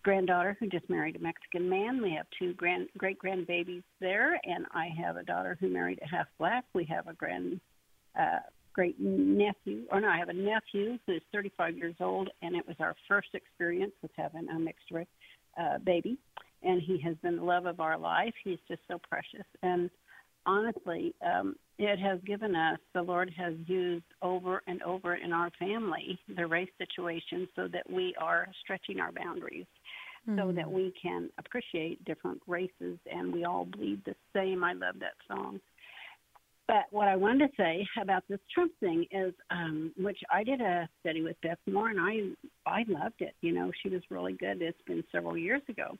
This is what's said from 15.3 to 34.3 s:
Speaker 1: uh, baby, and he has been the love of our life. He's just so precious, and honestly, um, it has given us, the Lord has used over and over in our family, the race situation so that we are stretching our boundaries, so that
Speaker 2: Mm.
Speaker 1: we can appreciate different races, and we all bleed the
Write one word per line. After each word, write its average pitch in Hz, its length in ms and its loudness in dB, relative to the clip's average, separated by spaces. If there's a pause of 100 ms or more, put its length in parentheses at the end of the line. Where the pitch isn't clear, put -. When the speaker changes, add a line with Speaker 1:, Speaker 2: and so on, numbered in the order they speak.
Speaker 1:
uh, 143 180 0
baby, 185 380 2 (460)
and 180 180 4
he 175 180 2
has 160 180 0
been 175 180 0
the 170 80 -2
love 180 220 4
of 175 160 -2
our 160 160 2
life. 165 440 2
He's 180 180 -4 (100)
just 170 180 -6
so 175 120 -6
precious, - 460 -8 (180)
and 180 260 4 (560)
honestly, 190 760 0
um, 180 340 0 (220)
it 202 220 2
has 190 260 2
given 202 300 0
us, 160 240 2 (140)
the 180 80 0
Lord 180 360 2
has 175 160 -2 (140)
used 180 360 0 (180)
over 185 460 0
and 180 160 -4
over 175 320 -2
in - 160 -4
our 170 180 2 (100)
family, 190 600 -2 (160)
the 170 120 0
race 175 300 0
situation 175 800 -4
so 180 120 -2
that 175 220 -6
we 185 300 0
are 170 280 2 (140)
stretching 190 380 -6
our 170 120 0
boundaries, 175 540 -8 (680)
so 190 160 2
that 165 140 0
Speaker 2:
Mm. 156 60 -6
Speaker 1:
we 185 200 2 (100)
can 175 360 -2
appreciate 165 680 -6
different - 420 -6
races, 180 500 -4 (120)
and 175 220 -4
we 170 140 0
all 180 200 0
bleed 202 400 -4
the 202 100 -6 (180)